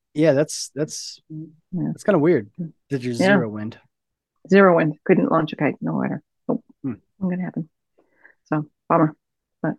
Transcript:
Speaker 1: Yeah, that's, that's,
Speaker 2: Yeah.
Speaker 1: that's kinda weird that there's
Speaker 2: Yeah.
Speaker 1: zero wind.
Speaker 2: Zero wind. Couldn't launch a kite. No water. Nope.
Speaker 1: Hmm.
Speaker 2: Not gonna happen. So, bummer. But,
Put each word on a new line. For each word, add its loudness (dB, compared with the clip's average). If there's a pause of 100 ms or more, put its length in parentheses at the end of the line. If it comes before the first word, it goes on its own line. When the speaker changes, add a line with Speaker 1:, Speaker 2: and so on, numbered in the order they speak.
(120)
Speaker 1:
Yeah, 2
that's, -2
that's, -10
Speaker 2:
Yeah. -10
Speaker 1:
that's -12
kinda 2
weird 0
that -10
there's -6
Speaker 2:
Yeah. 2
Speaker 1:
zero 4
wind. -10 (680)
Speaker 2:
Zero 8
wind. 0
Couldn't 2
launch 0
a -12
kite. -2
No -6
water. -4 (280)
Nope. -4 (180)
Speaker 1:
Hmm. -6 (260)
Speaker 2:
Not -4
gonna -6
happen. -8 (800)
So, -2 (220)
bummer. 2 (480)
But, -4